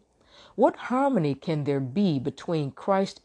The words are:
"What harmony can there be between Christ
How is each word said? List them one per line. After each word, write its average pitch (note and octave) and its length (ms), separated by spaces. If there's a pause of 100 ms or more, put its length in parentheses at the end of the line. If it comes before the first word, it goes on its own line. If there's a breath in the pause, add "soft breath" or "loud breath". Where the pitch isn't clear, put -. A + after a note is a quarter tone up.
(560 loud breath)
"What D4+ 320
harmony A#3+ 480
can D3+ 300
there C#3 160
be D3 360
between C#3+ 540
Christ G3 540